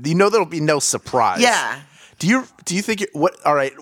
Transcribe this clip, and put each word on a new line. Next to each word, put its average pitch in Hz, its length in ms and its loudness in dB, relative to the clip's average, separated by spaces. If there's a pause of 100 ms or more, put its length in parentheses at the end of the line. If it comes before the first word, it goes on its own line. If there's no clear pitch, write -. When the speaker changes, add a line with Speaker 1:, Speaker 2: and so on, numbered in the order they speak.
Speaker 1:
You 156 100 0
know 196 140 4
there'll 208 180 2
be 156 140 -8
no 151 180 2
surprise. 113 640 0
Speaker 2:
Yeah. 151 400 0 (380)
Speaker 1:
Do 156 80 -4
you, 247 180 2 (200)
do 175 100 -8
you 196 80 -2
think, 208 180 -4
it, 202 140 -10
what, 160 220 0 (100)
all 147 80 4
right, 135 280 0